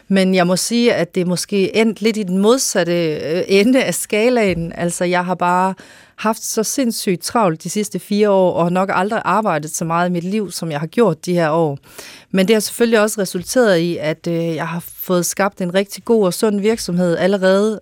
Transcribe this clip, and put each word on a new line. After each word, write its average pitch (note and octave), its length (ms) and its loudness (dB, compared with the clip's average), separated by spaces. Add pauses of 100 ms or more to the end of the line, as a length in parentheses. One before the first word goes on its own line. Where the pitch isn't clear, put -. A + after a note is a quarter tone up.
Men F#3+ 260 4
jeg F3+ 120 4
må F3+ 100 2
sige, A#3 380 2
at E3+ 200 -2
det F3+ 120 0
måske F#3 500 -2
endt A3 260 0
lidt G#3+ 140 0
i A3 60 -4
den F3+ 160 -2
modsatte, F3 760 2
øh, D#3+ 340 -2
ende G#3+ 360 4
af F3 100 -2
skalaen. G#3 840 0
Altså, F3 280 -4
jeg F3+ 200 0
har F3+ 100 -4
bare F3+ 400 0 (420)
haft - 280 -4
så - 180 -4
sindssygt G#3+ 600 -2
travlt F#3+ 420 -2
de F3 60 -8
sidste G3+ 280 -6
fire G#3 320 0
år, F#3+ 220 4
og E3 120 0
har F3 60 0
nok F#3 220 0
aldrig G3+ 320 -2
arbejdet F3 520 -2
så F3+ 80 -4
meget E3+ 240 0
i F3+ 40 -2
mit E3+ 120 -2
liv, F#3+ 260 -4
som E3 200 -8
jeg C#3+ 100 -4
har D#3+ 60 -4
gjort G3 400 0
de F3+ 60 -2
her E3+ 180 2
år. D#3 280 0 (520)
Men F#3+ 180 2
det F#3+ 60 4
har G#3+ 60 4
selvfølgelig A3+ 400 2
også G#3+ 200 0
resulteret F#3+ 580 2
i, E3+ 180 0
at, D#3 300 -6
øh, E3 280 -2
jeg D#3+ 140 -6
har E3+ 180 -8
fået F3 400 -2
skabt - 340 -2
en F3 140 -4
rigtig G3 300 -2
god A3 220 2
og F3 80 0
sund G#3 260 0
virksomhed F3+ 560 0
allerede, G3 640 2